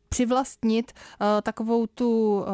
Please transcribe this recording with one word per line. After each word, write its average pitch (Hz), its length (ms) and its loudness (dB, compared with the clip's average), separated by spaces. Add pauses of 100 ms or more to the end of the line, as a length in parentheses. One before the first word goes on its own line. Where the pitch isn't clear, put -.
přivlastnit, 240 840 0 (300)
eh, 208 200 2
takovou 226 460 -2
tu, 220 560 0 (100)